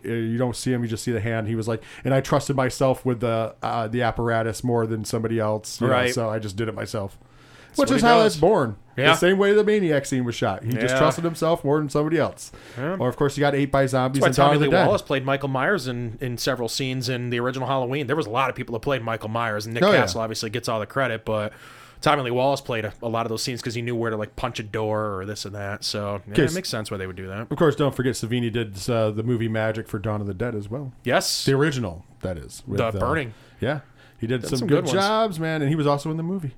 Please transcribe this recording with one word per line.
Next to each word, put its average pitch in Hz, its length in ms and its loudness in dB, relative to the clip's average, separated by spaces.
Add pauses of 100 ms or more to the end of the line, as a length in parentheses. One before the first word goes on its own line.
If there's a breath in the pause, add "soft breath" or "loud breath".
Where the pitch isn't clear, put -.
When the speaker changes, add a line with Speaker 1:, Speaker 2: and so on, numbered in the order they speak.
Speaker 1:
Uh, 113 80 -2
you 117 240 0
don't 123 180 0
see - 160 -2
him, 123 120 0
you 117 60 -2
just 110 140 -6
see 123 80 -2
the 117 80 0
hand." 110 300 -2
He 117 60 0
was 110 120 -2
like, 113 160 -2 (220 loud breath)
"And 127 80 4
I 131 80 4
trusted 139 340 0
myself 131 500 2
with 123 140 0
the, 113 420 0
uh, 113 280 -2
the 120 120 0
apparatus 113 600 0
more 117 240 2
than 110 160 -2
somebody 113 380 -2
else, 107 400 -2
you 120 60 2
know, 127 60 4
Speaker 2:
Right. 123 200 2
Speaker 1:
so 117 160 -2
I 110 100 -2
just 104 160 -8
did 110 140 -2
it 107 40 -4
myself." 104 440 -6 (500 loud breath)
Speaker 2:
That's - 120 -4
Speaker 1:
Which 277 100 4
Speaker 2:
what 262 80 4
Speaker 1:
is - 40 0
Speaker 2:
he 233 60 6
Speaker 1:
how 240 80 8
Speaker 2:
does. 220 180 6
Speaker 1:
that's 156 80 -6
born. 156 340 4 (200)
Speaker 2:
Yeah. 131 140 2
Speaker 1:
The 165 80 8
same 180 200 6
way 202 160 6
the 208 100 6
Maniac 185 440 2
scene 127 180 0
was 120 80 -2
shot. 98 300 -2
He 113 80 -2
just 123 240 2
Speaker 2:
Yeah. 131 40 4
Speaker 1:
trusted 160 240 4
himself 165 400 0
more 143 140 4
than 151 120 -2
somebody 156 280 0
else. 117 340 -2 (240 loud breath)
Speaker 2:
Yeah. 147 220 -4
Speaker 1:
Or, 127 100 0
of 123 100 -2
course, 139 180 0
he - 60 -2
got 143 120 4
ate 139 180 0
by 139 140 4
zombies 131 380 2
Speaker 2:
That's 139 160 4
why 139 60 8
Speaker 1:
in - 20 8
Dawn 147 60 6
Speaker 2:
Tommy - 20 4
Speaker 1:
of 147 60 4
the 147 40 4 (120)
Speaker 2:
Lee 190 40 6
Speaker 1:
Dead. - 60 4
Speaker 2:
Wallace 196 160 2
played 135 220 -2
Michael 139 240 0
Myers 135 380 0
in, 120 320 -6
in 120 200 -6
several 120 300 0
scenes 131 380 -4
in 123 220 -2
the 120 100 0
original 127 280 -2
Halloween. 135 400 0
There 117 80 0
was 123 100 0
a 104 60 -8
lot 127 180 2
of 131 60 -6
people 117 180 -8
that 113 60 -2
played 131 240 -2
Michael 113 260 -4
Myers, 110 380 -2
and 113 80 -6
Nick 120 80 0
Speaker 1:
Oh, 202 80 6
yeah. 185 80 2
Speaker 2:
Castle 117 220 0
obviously 113 280 -4
gets 117 180 -6
all 113 120 0
the 104 80 -6
credit, 120 380 -4
but 107 280 -2 (480 loud breath)
Tommy 147 220 4
Lee 120 80 -2
Wallace 135 300 2
played 110 240 -4
a, 101 80 -8 (100)
a 117 60 -4
lot 113 180 0
of - 20 -4
those 110 140 -4
scenes 123 180 -4
'cause 117 140 -6
he 120 80 -4
knew 120 120 -2
where 117 140 0
to, 110 80 -2
like, 107 180 -8
punch 120 240 -6
a 117 40 -6
door 107 560 -2
or 95 80 -8
this 107 180 -8
and 98 80 -12
that. 101 300 -8
So, 101 460 -4
yeah, 101 40 -10
Speaker 1:
Kiss. 143 200 2
Speaker 2:
it - 20 -2
makes 185 140 -6
sense 110 200 -6
why 107 80 -6
they 92 80 -6
would 90 120 -10
do 95 100 -10
that. 98 140 -8 (100)
Speaker 1:
Of 147 60 -4
course, 151 180 4
don't 143 180 0
forget 123 220 0
Savini 120 360 -2
did, 104 380 -4
uh, 110 220 2
the 107 120 -4
movie 117 260 0
Magic 110 380 -2
for 110 120 -4
Dawn 104 220 -4
of 101 60 -6
the 101 60 -4
Dead 113 220 -4
as 101 160 -8
well. 131 220 -8 (100)
Speaker 2:
Yes. - 420 0
Speaker 1:
The 139 80 4
original, 127 500 0 (180)
that 92 180 -4
is. - 260 -16
With, 101 140 -2
Speaker 2:
The 117 80 2
Speaker 1:
uh, 110 60 -2
Speaker 2:
Burning. 117 400 -2 (260 soft breath)
Speaker 1:
yeah. 135 220 -2 (380 soft breath)
He 117 60 -4
did 120 160 0
Speaker 2:
Did - 80 -8
Speaker 1:
some 135 80 0
Speaker 2:
some 156 100 0
Speaker 1:
good 151 100 6
Speaker 2:
good 180 80 2
ones. 135 80 0
Speaker 1:
jobs, 202 460 2
man, 160 220 -2
and 139 80 2
he 156 60 2
was 151 100 2
also 143 240 2
in 160 80 -2
the 160 60 -4
movie. 170 340 -4